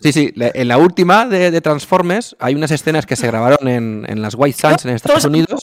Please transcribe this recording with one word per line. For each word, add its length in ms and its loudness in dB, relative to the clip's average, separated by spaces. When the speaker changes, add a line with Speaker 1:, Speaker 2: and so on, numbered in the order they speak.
Speaker 1:
Sí, 100 2
sí, 240 0
la, 180 -2
en 140 -2
la 100 2
última 480 4
de, 260 0
de 100 0
Transformers 760 -2
hay 160 -2
unas 160 -2
escenas 360 -2
que 100 -6
se 120 -4
grabaron 420 2
en, 400 -4
en 120 -6
las 160 -6
White 220 -2
Sands 240 2
en 80 -4
Speaker 2:
¿No? 60 -2
Speaker 1:
Estados 260 0
Speaker 2:
¿Todo 100 0
eso 60 2
Speaker 1:
Unidos. 240 -2